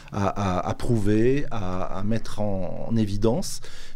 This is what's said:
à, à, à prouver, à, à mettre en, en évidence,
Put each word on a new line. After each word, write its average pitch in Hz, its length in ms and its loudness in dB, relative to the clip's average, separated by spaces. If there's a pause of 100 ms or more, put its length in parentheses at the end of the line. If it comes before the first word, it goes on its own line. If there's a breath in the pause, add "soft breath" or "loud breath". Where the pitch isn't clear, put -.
(120 loud breath)
à, 98 160 0
à, 95 380 -2
à 101 80 -2
prouver, 113 760 2
à, 90 480 -2
à 95 60 0
mettre 110 360 0
en, 98 480 -2
en 113 80 2
évidence, 110 640 2 (360 loud breath)